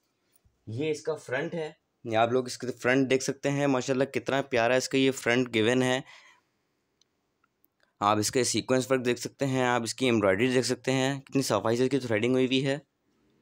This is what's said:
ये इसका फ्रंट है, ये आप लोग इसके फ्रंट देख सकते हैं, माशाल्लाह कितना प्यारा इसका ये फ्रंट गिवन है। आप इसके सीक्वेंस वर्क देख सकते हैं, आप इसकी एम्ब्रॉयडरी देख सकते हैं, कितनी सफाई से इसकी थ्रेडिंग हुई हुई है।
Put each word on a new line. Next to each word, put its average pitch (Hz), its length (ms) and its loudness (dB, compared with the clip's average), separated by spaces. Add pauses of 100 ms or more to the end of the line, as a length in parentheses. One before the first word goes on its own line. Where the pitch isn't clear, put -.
(680)
ये 135 220 -4
इसका 151 240 -4
फ्रंट 147 400 -8
है, 160 220 -8 (300)
ये 113 80 -4
आप 117 180 4
लोग 127 160 0
इसके - 180 -12
फ्रंट 127 420 2
देख 131 140 2
सकते - 260 -4
हैं, 143 180 0
माशाल्लाह 131 400 0
कितना 131 340 -4
प्यारा 123 360 0
इसका 131 220 -2
ये 135 120 4
फ्रंट 123 380 0
गिवन 117 340 2
है। 127 220 0 (2000)
आप 104 160 4
इसके 120 260 0
सीक्वेंस 123 460 0
वर्क 131 100 2
देख 120 180 -2
सकते - 260 -8
हैं, 131 200 0
आप 120 200 0
इसकी 131 220 -4
एम्ब्रॉयडरी 107 420 2
देख 127 160 2
सकते 127 280 -2
हैं, 135 280 0
कितनी 139 220 -2
सफाई 113 340 0
से 127 80 2
इसकी 131 140 0
थ्रेडिंग 117 340 0
हुई 131 140 2
हुई 131 140 0
है। 139 200 -2 (600)